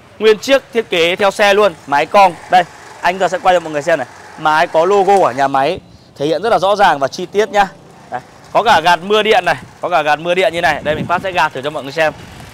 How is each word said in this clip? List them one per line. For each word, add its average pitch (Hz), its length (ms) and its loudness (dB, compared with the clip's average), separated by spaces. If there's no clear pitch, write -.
nguyên 214 200 2
chiếc 269 240 0
thiết 226 180 -4
kế 175 260 0
theo 196 140 0
xe 202 240 2
luôn, 202 180 2
mái 143 200 0
cong. 190 280 2
Đây, 175 140 4
anh 180 180 -2
ta 185 100 0
sẽ 180 100 -4
quay 180 180 2
cho 170 40 0
mọi 160 120 -8
người 147 100 -4
xem 160 160 0
này. 123 100 -8
Mái 156 280 0
có 165 180 0
logo 196 340 4
của 143 180 2
nhà 139 120 2
máy, 143 320 0
thể 143 80 -4
hiện 156 160 -2
rất 220 80 -2
là 185 80 2
rõ 196 180 0
ràng 180 220 2
và 135 100 -2
chi 180 180 -10
tiết 208 240 -2
nhá. 202 180 0
Đấy, 123 100 -8
có 170 100 2
cả 180 180 4
gạt 170 220 2
mưa 208 200 0
điện 202 220 2
này, 160 120 0
có 151 80 -6
cả 170 140 0
gạt 147 160 0
mưa 175 160 -4
điện 180 180 0
như 170 80 -4
này. 156 240 -2
Đây 151 100 -2
mình 143 120 -6
Phát 175 160 -4
sẽ 185 100 -6
gạt 165 200 -2
thử 135 100 -10
cho 143 80 -6
mọi 151 120 -8
người 139 100 -14
xem. 156 200 -2